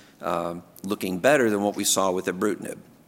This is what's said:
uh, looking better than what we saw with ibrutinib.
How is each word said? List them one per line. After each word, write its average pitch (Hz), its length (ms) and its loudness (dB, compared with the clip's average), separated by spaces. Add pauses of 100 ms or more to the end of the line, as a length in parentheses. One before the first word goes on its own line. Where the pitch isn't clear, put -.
(220)
uh, 85 320 -2 (300)
looking 95 340 -4
better 123 320 4
than 101 120 0
what 101 140 0
we 101 80 -2
saw 95 260 2
with 92 160 -2
ibrutinib. 95 520 -2 (300)